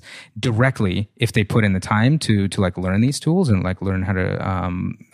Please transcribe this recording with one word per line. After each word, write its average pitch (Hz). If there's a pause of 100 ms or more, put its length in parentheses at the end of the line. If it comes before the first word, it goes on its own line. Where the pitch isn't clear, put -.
(400)
directly 107
if -
they 107
put 107
in 98
the 92
time 117
to, 101
to, 104
like, 90
learn 92
these 139
tools 170
and, 95
like, 92
learn 95
how 95
to, 92
um, 92 (160)